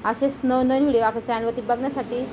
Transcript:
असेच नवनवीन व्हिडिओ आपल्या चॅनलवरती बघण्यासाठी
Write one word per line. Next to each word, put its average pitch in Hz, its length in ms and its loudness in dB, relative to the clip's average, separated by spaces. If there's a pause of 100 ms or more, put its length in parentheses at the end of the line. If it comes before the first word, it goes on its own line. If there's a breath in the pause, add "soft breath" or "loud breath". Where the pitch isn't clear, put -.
असेच 269 400 -2
नवनवीन 254 380 4
व्हिडिओ 247 200 4
आपल्या 226 240 0
चॅनलवरती 233 340 -2
बघण्यासाठी 247 720 -4